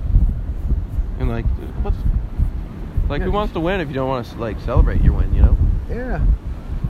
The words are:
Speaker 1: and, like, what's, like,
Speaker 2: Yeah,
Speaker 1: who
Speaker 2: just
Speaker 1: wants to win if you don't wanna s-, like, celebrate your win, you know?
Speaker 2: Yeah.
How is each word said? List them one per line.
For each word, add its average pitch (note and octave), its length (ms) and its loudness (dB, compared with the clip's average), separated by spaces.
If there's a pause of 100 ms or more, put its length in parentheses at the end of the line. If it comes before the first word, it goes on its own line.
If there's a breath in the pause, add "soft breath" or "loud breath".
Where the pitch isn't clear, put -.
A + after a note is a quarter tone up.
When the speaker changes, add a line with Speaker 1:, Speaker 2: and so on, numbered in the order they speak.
(1200)
Speaker 1:
and, B2+ 120 0
like, A#2 160 -2 (360)
what's, G3+ 140 0 (1120)
like, C#3+ 120 0
Speaker 2:
Yeah, C#3 60 0
Speaker 1:
who - 40 0
Speaker 2:
just - 40 2
Speaker 1:
wants G#3 200 0
to F3 60 -2
win F3+ 200 0
if D3+ 80 -4
you C3+ 60 -6
don't C3 140 0
wanna C3 120 0
s-, A2 160 -10
like, G#2+ 240 -4
celebrate - 400 2
your - 140 4
win, - 200 0
you - 60 2
know? - 160 6 (320)
Speaker 2:
Yeah. A3+ 320 -4 (680)